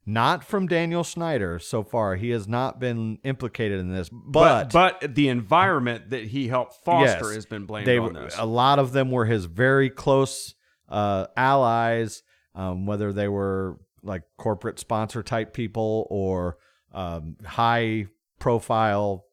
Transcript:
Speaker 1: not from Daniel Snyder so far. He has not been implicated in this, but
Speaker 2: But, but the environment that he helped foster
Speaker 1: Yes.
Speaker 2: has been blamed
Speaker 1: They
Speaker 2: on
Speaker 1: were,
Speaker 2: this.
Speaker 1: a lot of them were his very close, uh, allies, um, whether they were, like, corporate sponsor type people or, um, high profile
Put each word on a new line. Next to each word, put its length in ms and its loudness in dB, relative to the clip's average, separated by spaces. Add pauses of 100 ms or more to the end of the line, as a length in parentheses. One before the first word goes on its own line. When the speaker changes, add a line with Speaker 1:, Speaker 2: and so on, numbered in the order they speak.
Speaker 1:
not 380 2
from 240 -2
Daniel 360 0
Snyder 540 -4
so 240 -6
far. 340 -2
He 140 -4
has 160 -2
not 320 -4
been 460 -4
implicated 560 -4
in 120 -4
this, 180 -6
but 600 4
Speaker 2:
But, 300 4
but 140 -8
the 140 4
environment 840 2
that 160 -6
he 220 -4
helped 260 -2 (100)
foster 420 4
Speaker 1:
Yes. 80 -4
Speaker 2:
has 120 -10
been 200 -10
blamed 220 -6
Speaker 1:
They 100 6
Speaker 2:
on 160 -2
Speaker 1:
were, 100 -12
Speaker 2:
this. 140 -8
Speaker 1:
a 80 -2
lot 320 4
of 140 2
them 180 2
were 160 2
his 200 0
very 440 2
close, 640 0 (340)
uh, 380 0 (100)
allies, 840 2 (320)
um, 320 -4
whether 260 -2
they 160 -2
were, 500 -2 (240)
like, 200 -8 (140)
corporate 420 -4
sponsor 440 -4
type 320 -4
people 560 -4
or, 460 -2 (360)
um, 520 -8
high 640 0 (420)
profile 840 0